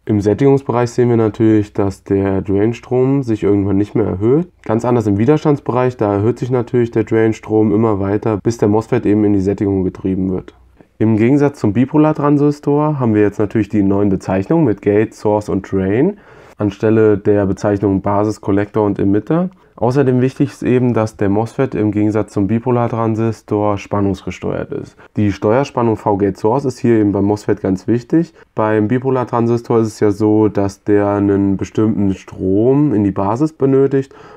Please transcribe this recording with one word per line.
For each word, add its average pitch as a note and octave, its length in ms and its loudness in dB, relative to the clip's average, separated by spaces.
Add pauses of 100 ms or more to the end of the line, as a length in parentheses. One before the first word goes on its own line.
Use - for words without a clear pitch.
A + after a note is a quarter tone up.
Im G#2+ 160 0
Sättigungsbereich A#2+ 720 2
sehen B2 160 0
wir A#2 80 2
natürlich, G#2+ 560 2
dass G2 320 -4
der G2 360 0
Drainstrom A#2+ 840 -2
sich A2 180 -2
irgendwann G2+ 360 0
nicht G2+ 180 -2
mehr G#2+ 100 2
erhöht. A2 400 0 (180)
Ganz A2+ 200 -2
anders A#2+ 240 0
im G2+ 100 0
Widerstandsbereich, B2+ 760 0
da G2+ 180 0
erhöht A2+ 240 0
sich B2+ 140 -6
natürlich A#2+ 400 -2
der A2+ 100 0
Drainstrom A2 720 0
immer A2 240 0
weiter, G#2 420 -2
bis A#2 180 -4
der A2+ 100 2
mosfet A2+ 380 0
eben G#2 180 2
in G#2 80 2
die G2+ 80 2
Sättigung G2 420 -2
getrieben F#2+ 480 -4
wird. - 240 -8 (440)
Im A2 180 2
Gegensatz C#3 420 2
zum G#2+ 140 0
Bipolartransistor D3 1300 0
haben A2+ 120 0
wir G#2 100 4
jetzt G2+ 180 0
natürlich G#2 280 -2
die G#2 140 0
neuen G2 260 2
Bezeichnungen G2 560 0
mit G#2 180 -2
Gate, G#2 320 2
Source G#2 340 -2
und F#2+ 140 -2
Drain G#2 560 -2 (400)
anstelle G#2+ 600 2
der G#2 260 2
Bezeichnungen G2 580 -2
Basis, G#2 380 -2
Kollektor G#2 460 -2
und G2+ 120 -2
Emitter. G#2+ 520 0 (280)
Außerdem B2+ 440 2
wichtig C3 300 -2
ist - 100 -14
eben, B2 320 2
dass A2 240 -2
der G2+ 100 0
mosfet A#2 460 -2
im G#2 180 0
Gegensatz G#2 400 -2
zum G2+ 140 0
Bipolartransistor A2+ 1300 -2
spannungsgesteuert F#2+ 960 -4
ist. - 240 -12 (200)
Die G#2 160 0
Steuerspannung A#2 680 0
V-Gate G2+ 400 -2
Source B2+ 260 -2
ist B2+ 140 -6
hier A#2 200 2
eben G#2 140 2
beim G2 140 0
mosfet G#2 340 -2
ganz F#2+ 260 -4
wichtig. A#2+ 460 0 (220)
Beim G#2+ 340 0
Bipolartransistor A#2+ 920 0
ist A2 80 0
es - 120 -10
ja G#2 120 2
so, G#2+ 360 2
dass G2 360 -4
der G#2 240 2
einen G2+ 500 0
bestimmten G#2 560 -2
Strom A2+ 800 0
in G#2 100 2
die G2 60 2
Basis A2 420 -2
benötigt C3+ 640 0 (220)